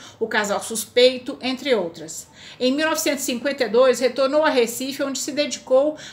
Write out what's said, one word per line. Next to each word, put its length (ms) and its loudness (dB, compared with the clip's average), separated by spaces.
O 80 -2
Casal 340 0
Suspeito, 800 2
entre 360 -2
outras. 520 -6
Em 140 0
mil 160 0
novecentos 340 -2
e 40 -6
cinquenta 360 -2
e 60 0
dois, 320 4
retornou 440 2
a 60 4
Recife, 540 -2
onde 160 -6
se 100 -6
dedicou 640 0